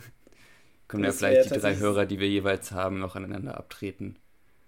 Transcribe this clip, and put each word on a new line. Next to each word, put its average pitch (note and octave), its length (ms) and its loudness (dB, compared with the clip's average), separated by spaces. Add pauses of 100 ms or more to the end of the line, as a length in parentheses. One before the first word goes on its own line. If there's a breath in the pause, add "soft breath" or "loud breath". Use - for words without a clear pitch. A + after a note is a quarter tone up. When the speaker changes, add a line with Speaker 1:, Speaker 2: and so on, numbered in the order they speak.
(880 soft breath)
Speaker 1:
können G#2 140 -2
wir G2 60 2
Speaker 2:
Das F#2+ 100 -2
Speaker 1:
vielleicht G2+ 180 6
Speaker 2:
wär C3 80 10
Speaker 1:
die - 40 2
drei C#3+ 60 -2
Speaker 2:
tatsächlich G2+ 280 0
Speaker 1:
Hörer, G2+ 240 2
die F#2+ 140 -4
wir G2 80 2
jeweils G2 440 0
haben, F#2+ 260 -2
noch F#2+ 180 -8
aneinander G2 400 -8
abtreten. - 600 -12 (520)